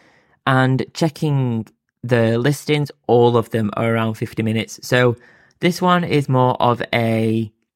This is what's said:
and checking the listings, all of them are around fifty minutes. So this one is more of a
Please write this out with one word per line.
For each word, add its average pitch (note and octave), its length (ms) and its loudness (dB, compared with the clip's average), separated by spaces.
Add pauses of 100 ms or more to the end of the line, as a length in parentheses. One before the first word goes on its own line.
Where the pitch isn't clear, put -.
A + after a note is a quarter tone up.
(460)
and C3 380 2 (100)
checking C3+ 720 -2 (360)
the A#2 360 0
listings, D3 520 -2 (160)
all A#2+ 300 4
of A2 140 0
them A2 240 -2
are A2+ 180 -2
around A2+ 220 -2
fifty - 280 -8
minutes. A2 400 -4
So B2 340 2 (440)
this E3+ 220 -2
one F3 220 2
is C#3 240 0
more B2+ 320 2
of A#2 220 2 (120)
a A2+ 580 0 (220)